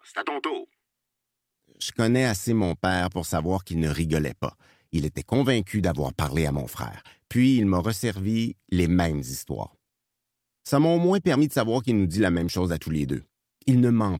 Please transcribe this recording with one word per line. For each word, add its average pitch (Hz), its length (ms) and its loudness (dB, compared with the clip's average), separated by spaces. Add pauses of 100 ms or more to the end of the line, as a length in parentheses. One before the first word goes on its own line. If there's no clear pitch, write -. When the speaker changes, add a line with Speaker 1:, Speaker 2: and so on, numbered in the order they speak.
Speaker 1:
c'est - 160 -10
à - 20 -4
ton 147 180 -6
tour. » - 280 -6 (1120)
Speaker 2:
Je - 120 -8
connais 120 340 2
assez 110 260 -2
mon 98 220 2
père 90 340 0
pour 87 160 -6
savoir 90 400 -2
qu'il 82 160 -4
ne 80 80 2
rigolait 76 460 -2
pas. - 200 -8 (380)
Il 76 140 0
était - 160 -6
convaincu 117 580 0
d'avoir 76 320 -2
parlé 78 320 -2
à 71 80 -2
mon 69 140 -4
frère. - 360 -12 (280)
Puis 127 260 4
il 113 80 2
m'a 95 140 2
resservi 110 800 -4 (120)
les 87 180 2
mêmes 82 340 2
histoires. 64 540 -10 (880)
Ça - 160 0
m'a 160 120 4
au 170 80 4
moins 180 220 2
permis 151 280 2
de - 60 -8
savoir 117 280 0
qu'il 117 140 0
nous 98 100 4
dit 82 120 -2
la 101 120 4
même 85 200 0
chose 90 200 0
à 85 80 -2
tous 80 120 -10
les 76 160 -2
deux. 65 180 -6 (420)
Il 127 140 6
ne 123 80 6
ment 107 320 0